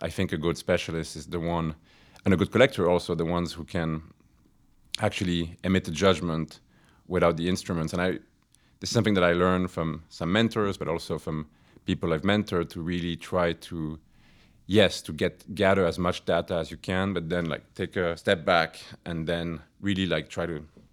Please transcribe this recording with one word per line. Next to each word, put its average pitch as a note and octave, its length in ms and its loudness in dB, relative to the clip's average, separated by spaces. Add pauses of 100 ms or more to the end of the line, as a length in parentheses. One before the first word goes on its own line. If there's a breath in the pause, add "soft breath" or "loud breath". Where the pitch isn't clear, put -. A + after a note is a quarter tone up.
I E2+ 80 -4
think, F#2 220 -2
a F2+ 40 -2
good E2 220 -2
specialist E2+ 580 -2
is D2+ 100 -12
the F2 140 -6
one, E2 360 -2 (500 soft breath)
and G2 80 6
a - 20 4
good F#2 160 0
collector G#2+ 380 4
also, F2 240 2
the E2 100 0
ones F2 300 -2
who E2+ 100 -12
can D#2+ 380 -4 (1000)
actually F2 640 -2
emit F#2 240 2
a E2 40 -6
judgment E2 680 2 (460 soft breath)
without E2+ 320 4
the E2+ 100 0
instruments. F2 460 -4
And F2+ 80 0
I, F#2 80 2 (720 soft breath)
this F#2+ 100 -6
is - 0 -
something G#2+ 240 2
that F2+ 100 4
I F2 80 6
learned F2+ 380 2
from D#2+ 400 -4
some E2+ 200 -4
mentors, G#2+ 460 0
but C#2+ 120 -6
also E2 300 -4
from D#2 280 -6 (400 soft breath)
people F2+ 260 -2
I've D#2+ 100 -2
mentored G2 480 0
to F2 120 -10
really F2 340 -4
try E2+ 380 0
to, D#2+ 440 -8 (680 soft breath)
yes, F#2+ 340 4
to - 100 -12
get, E2+ 440 -4
gather F#2+ 320 4
as E2+ 120 0
much F2+ 280 -2
data E2+ 300 0
as D#2+ 140 -4
you - 60 -12
can, F#2+ 380 -2
but E2 160 -4
then, F2 160 -2
like, D2+ 160 -4 (100)
take F#2+ 240 -6
a F2 180 0
step E2+ 300 0
back E2+ 340 4 (280)
and E2 200 -4
then E2+ 360 -2 (180)
really, F#2+ 240 0
like, D#2+ 240 0
try F2 160 -4
to D#2+ 180 -6 (300)